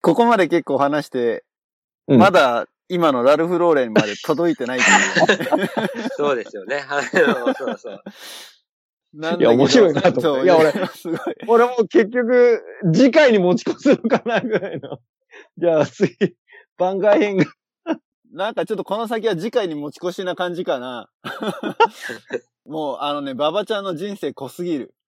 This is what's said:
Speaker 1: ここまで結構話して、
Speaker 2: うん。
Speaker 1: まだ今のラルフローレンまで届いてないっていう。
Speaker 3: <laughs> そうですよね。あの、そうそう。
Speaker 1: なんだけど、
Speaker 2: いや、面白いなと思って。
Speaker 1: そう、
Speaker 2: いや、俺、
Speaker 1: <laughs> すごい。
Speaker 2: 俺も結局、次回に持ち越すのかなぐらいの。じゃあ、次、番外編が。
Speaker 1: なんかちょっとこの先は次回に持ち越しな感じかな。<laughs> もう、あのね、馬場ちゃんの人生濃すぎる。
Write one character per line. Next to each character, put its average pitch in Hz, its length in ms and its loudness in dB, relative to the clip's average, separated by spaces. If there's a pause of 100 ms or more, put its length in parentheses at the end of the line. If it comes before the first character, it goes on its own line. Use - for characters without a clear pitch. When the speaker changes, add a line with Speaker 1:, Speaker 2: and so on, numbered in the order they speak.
Speaker 1:
こ 165 140 2
こ 233 100 2
ま 233 120 4
で 175 100 2
結 170 160 0
構 135 140 -4
話 143 300 0
し - 20 -20
て、 120 360 -4 (600)
Speaker 2:
う 143 80 4
ん。 - 40 8
Speaker 1:
ま 190 120 8
だ 131 360 2 (220)
今 170 220 2
の 123 120 0
ラ 143 140 6
ル 165 100 0
フ 175 120 -2
ロ 170 120 4
ー - 40 4
レ 127 120 0
ン 110 60 -10
ま 110 80 4
で 104 140 -4 (100)
届 165 260 0
い - 40 -2
て 123 100 -8
な 127 100 -6
い 127 40 -4
っ - 20 -2
て - 80 0
い - 760 2
う。 - 40 -6 (220)
Speaker 3:
<laughs> 233 260 -10
そ 143 160 -2
う - 20 0
で 110 100 -8
す - 100 -20
よ 95 100 -14
ね。 139 220 -6
あ 143 140 -4
の、 190 520 0
そ - 180 -8
う - 60 -10
そ 107 140 -16
う。 - 120 -20 (1080)
Speaker 1:
な 156 180 -6
ん - 20 -
だ 170 40 -4
け 165 80 0
ど、 117 60 6
Speaker 2:
い - 20 6
や、 120 40 4
面 131 120 4
白 208 220 6
い - 20 -2
な - 80 -2
と 180 80 4
思 - 20 2
っ - 40 -6
て。 165 60 -2
Speaker 1:
そ 151 200 0
う、 - 20 -2
Speaker 2:
い 185 40 4
や、 170 100 6
俺、 156 140 4 (120)
Speaker 1:
<laughs> - 100 -8
す - 160 -14
ご 165 60 -4
い。 - 40 -10 (280)
Speaker 2:
俺 233 180 6
も 247 100 -6 (120)
結 214 200 2
局、 240 560 2 (300)
次 240 180 6
回 294 200 6
に 208 80 4
持 180 160 2
ち - 140 -4
越 - 100 -6
す 285 100 0
の 233 200 2
か 240 160 0
な 226 160 0
ぐ 214 160 -4
ら 190 160 0
い 156 60 -10
の。 - 200 -14 (580)
じ 170 100 0
ゃ 156 140 2
あ、 143 40 2
次、 - 300 -4 (640)
番 185 220 -2
外 202 200 4
編 208 180 0
が。 185 80 2 (880)
Speaker 1:
な 196 180 -6
ん - 40 -16
か 175 100 -2
ち - 60 -8
ょ - 20 -2
っ 196 40 -4
と 190 60 -6
こ 202 140 -4
の 226 100 -6
先 226 200 -4
は 202 80 0
次 190 160 -6
回 214 160 0
に 156 80 -8
持 147 160 -10
ち - 60 -20
越 175 140 -6
し 190 140 -8
な 180 100 -4
感 180 200 -6
じ 170 100 -8
か 147 140 -4
な。 123 300 -12 (140)
<laughs> - 1400 -6
も 147 300 -8
う、 - 40 -16
あ 147 140 -4
の 147 80 -6
ね、 139 120 -8
馬 147 180 -2
場 208 120 -4
ち 226 100 -6
ゃ 202 80 -6
ん - 20 -14
の 185 120 -6
人 196 220 -10
生 143 160 -8
濃 131 160 -12
す - 140 -12
ぎ 170 140 -6
る。 - 180 -12 (120)